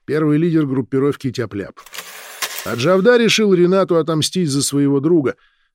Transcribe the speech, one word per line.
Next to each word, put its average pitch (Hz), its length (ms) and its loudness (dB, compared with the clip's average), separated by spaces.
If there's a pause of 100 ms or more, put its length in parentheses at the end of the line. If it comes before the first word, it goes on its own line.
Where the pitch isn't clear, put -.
первый 151 320 0
лидер 160 280 2
группировки 131 680 -2
«Тяп-ляп». 104 480 -8 (840)
А 107 100 -6
Джавда 190 420 4
решил 214 360 2
Ренату 175 440 2
отомстить 160 520 -2
за 139 140 -2
своего 143 380 0
друга, 151 340 2 (400)